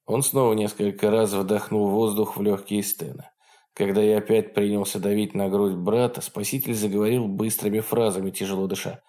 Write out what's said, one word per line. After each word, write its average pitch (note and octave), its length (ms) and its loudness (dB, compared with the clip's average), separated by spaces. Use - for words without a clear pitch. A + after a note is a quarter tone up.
Он C3 160 0
снова C3 300 2
несколько G#2 580 0
раз G#2+ 220 4
вдохнул G2+ 560 0
воздух G#2+ 480 0
в G2 60 -4
лёгкие G2+ 400 0
Стэна. - 480 -10
Когда G#2 300 2
я G#2+ 160 4
опять G#2 360 2
принялся G2+ 460 0
давить G2+ 340 0
на G2 140 0
грудь G2+ 260 2
брата, A2 460 0
спаситель A#2 540 -4
заговорил G#2+ 520 0
быстрыми G#2+ 540 -2
фразами, G2 500 0
тяжело F#2+ 360 -2
дыша. F#2+ 420 -6